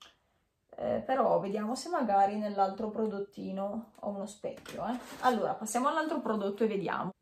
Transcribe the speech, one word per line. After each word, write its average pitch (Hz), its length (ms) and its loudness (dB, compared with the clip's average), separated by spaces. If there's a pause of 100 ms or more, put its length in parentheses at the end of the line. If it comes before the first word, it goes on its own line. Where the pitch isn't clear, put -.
(760)
Eh, 226 300 0
però 220 320 4
vediamo 208 380 -2
se - 120 -8
magari 208 480 4
nell'altro 208 540 0
prodottino 202 1080 -4
ho - 80 -4
uno 202 180 -4
specchio, - 600 -8
eh. 240 120 -2 (220)
Allora, 214 320 4
passiamo 240 360 0
all'altro 311 320 0
prodotto 208 440 0
e - 20 4
vediamo. 196 440 0 (120)